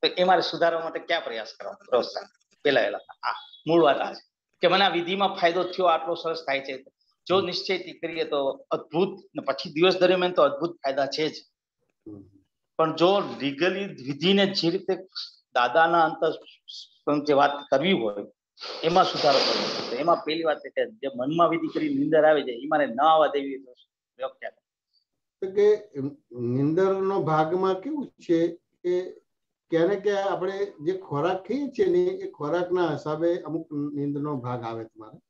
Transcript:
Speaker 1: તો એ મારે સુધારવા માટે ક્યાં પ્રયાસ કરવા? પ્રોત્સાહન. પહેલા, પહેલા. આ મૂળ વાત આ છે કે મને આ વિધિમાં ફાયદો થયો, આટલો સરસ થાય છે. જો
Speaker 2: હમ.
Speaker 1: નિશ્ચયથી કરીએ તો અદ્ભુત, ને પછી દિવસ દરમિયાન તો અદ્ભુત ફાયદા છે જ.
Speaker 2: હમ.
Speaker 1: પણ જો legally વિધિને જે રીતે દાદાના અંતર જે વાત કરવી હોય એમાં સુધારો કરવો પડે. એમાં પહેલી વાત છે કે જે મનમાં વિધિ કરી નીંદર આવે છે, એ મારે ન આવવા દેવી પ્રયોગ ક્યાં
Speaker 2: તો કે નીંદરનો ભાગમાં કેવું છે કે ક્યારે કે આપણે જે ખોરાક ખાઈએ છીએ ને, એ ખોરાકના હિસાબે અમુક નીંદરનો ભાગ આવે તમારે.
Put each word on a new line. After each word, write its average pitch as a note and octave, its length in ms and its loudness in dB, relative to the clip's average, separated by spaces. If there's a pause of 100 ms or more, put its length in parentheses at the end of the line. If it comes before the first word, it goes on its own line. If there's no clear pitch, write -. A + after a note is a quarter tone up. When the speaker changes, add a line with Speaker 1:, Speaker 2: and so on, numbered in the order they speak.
Speaker 1:
તો D#3 60 0 (100)
એ F3+ 60 2
મારે F3+ 180 4
સુધારવા E3 380 0
માટે D#3+ 200 -6
ક્યાં E3 240 -2
પ્રયાસ A2+ 360 -10
કરવા? G2+ 120 -12
પ્રોત્સાહન. - 540 -2 (380)
પહેલા, C3 180 4
પહેલા. G#2 160 0 (260)
આ B2 80 -2 (360)
મૂળ E3 160 6
વાત C#3 140 6
આ G2 160 -4
છે - 140 -20 (340)
કે F3+ 60 4
મને F#3+ 180 4
આ F#3+ 40 4
વિધિમાં F#3 460 -2
ફાયદો F3 280 2
થયો, F3+ 220 -2
આટલો E3 300 2
સરસ D#3+ 300 -6
થાય C#3 140 -2
છે. C3+ 240 -12 (440)
જો F#3 120 2
Speaker 2:
હમ. F3+ 60 -2
Speaker 1:
નિશ્ચયથી F3 480 -6
કરીએ E3 300 -6
તો C#3 480 -4
અદ્ભુત, E3+ 480 -2 (160)
ને D3 60 -6
પછી D3 320 -6
દિવસ F3 240 2
દરમિયાન F3+ 340 2
તો E3+ 100 2
અદ્ભુત D3+ 340 0
ફાયદા C#3 300 -2
છે D3+ 240 -4
જ. D3+ 40 -12 (760)
Speaker 2:
હમ. G2+ 160 -16 (540)
Speaker 1:
પણ D#3+ 180 0
જો F3+ 240 4
legally C#3+ 680 -2
વિધિને D#3 600 0
જે F#3+ 240 0
રીતે F#3+ 260 -2 (580)
દાદાના D#3+ 520 4
અંતર D#3+ 260 -2 (920)
જે D3 100 2
વાત C#3+ 180 6 (200)
કરવી D3+ 200 2
હોય G#2+ 340 -2 (580)
એમાં F3 200 4
સુધારો C#3 360 2
કરવો A2 480 -2
પડે. A#2 100 -6
એમાં D#3+ 200 2
પહેલી D#3+ 260 -4
વાત D3+ 140 0
છે C#3 120 -14
કે B2 220 -2
જે C3+ 240 -10
મનમાં D#3+ 340 2
વિધિ D#3+ 180 -2
કરી D3+ 220 -2
નીંદર D3 340 2
આવે D3+ 180 6
છે, B2 100 -6
એ A#2+ 160 -10
મારે D#3 180 2
ન A#2+ 160 -4
આવવા D#3 260 6
દેવી C#3 300 -4
પ્રયોગ B2+ 720 -14
ક્યાં - 360 -16 (760)
Speaker 2:
તો F#3+ 100 -8
કે G#3 300 4 (500)
નીંદરનો E3+ 920 0
ભાગમાં E3 600 0
કેવું C#4+ 400 -8
છે E3 260 2 (360)
કે F3+ 280 -2 (580)
ક્યારે E3+ 260 2
કે G3+ 220 0
આપણે G3 480 -2 (160)
જે F3+ 160 -2
ખોરાક F3+ 500 -2
ખાઈએ C4+ 220 -4
છીએ G#3 160 0
ને, F3 140 4
એ F#3 320 -2
ખોરાકના F3 600 -2
હિસાબે D#3+ 520 -2
અમુક D#3+ 280 -8
નીંદરનો C#3+ 640 -4
ભાગ A#2+ 260 -6
આવે A2+ 200 -8
તમારે. A2 340 -20 (120)